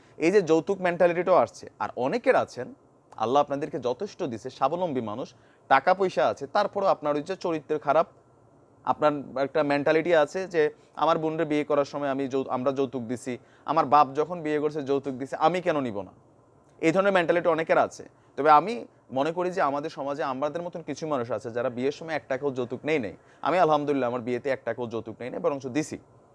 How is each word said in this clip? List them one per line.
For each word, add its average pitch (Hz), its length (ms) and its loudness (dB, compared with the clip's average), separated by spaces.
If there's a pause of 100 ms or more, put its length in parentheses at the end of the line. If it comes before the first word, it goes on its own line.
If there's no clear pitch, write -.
(160)
এই 160 140 4
যে 202 120 6
যৌতুক 160 380 2
মেন্টালিটিটাও 175 540 2
আসছে। - 440 2
আর 107 180 -4
অনেকের 190 400 0
আছেন, - 380 -4 (420)
আল্লাহ 123 240 2
আপনাদেরকে 147 380 -4
যথেষ্ট 127 440 -6
দিছে, 123 280 -8
স্বাবলম্বী 147 500 -2
মানুষ, 110 340 -8 (340)
টাকা 139 260 6
পয়সা 185 320 0
আছে, 117 200 -2
তারপরও 196 400 -2
আপনার 147 300 0
ওই 147 60 -2
যে 185 140 -8
চরিত্র 160 420 -4
খারাপ, 147 280 2 (800)
আপনার 139 600 0
একটা 151 180 0
মেন্টালিটি 151 520 2
আছে 160 320 2
যে, 156 240 2 (260)
"আমার 160 220 2
বোনরে 160 260 -2
বিয়ে 151 200 0
করার 143 200 2
সময় 143 240 -6
আমি 135 200 -2
যৌ-, 135 200 -2
আমরা 127 240 -2
যৌতুক 131 300 -4
দিছি, 120 360 -8 (260)
আমার 151 220 0
বাপ 139 280 4
যখন 156 280 -4
বিয়ে 151 160 -2
করছে 151 240 -2
যৌতুক 135 320 -2
দিছে, 131 220 -8
আমি 160 240 2
কেন 165 200 0
নিব 110 200 -4
না?" 92 100 -12 (720)
এই 156 120 2
ধরনের 190 200 2
মেন্টালিটি 170 360 2
অনেকের 165 300 2
আছে। - 300 -2 (280)
তবে 143 140 2
আমি 180 360 4 (260)
মনে 139 200 0
করি 180 180 -2
যে 180 120 -2
আমাদের 147 280 -2
সমাজে 143 320 -6
আমাদের 147 400 -4
মতন 175 200 -10
কিছু 151 240 -8
মানুষ 127 240 -4
আছে 117 200 -6
যারা 120 200 -2
বিয়ের 123 220 -2
সময় 165 220 -10
এক 139 140 -6
টাকাও 135 220 -2
যৌতুক 123 340 -6
নেই 151 140 0
নাই। 101 180 -6 (260)
আমি 160 160 0
আলহামদুলিল্লাহ 147 500 2
আমার 123 120 -4
বিয়েতে 123 300 -4
এক 127 140 -2
টাকাও 120 220 -4
যৌতুক 110 340 -8
নেই 120 100 -10
নাই, 170 100 -8
বরঞ্চ 143 260 -2
দিছি। 135 320 -4 (360)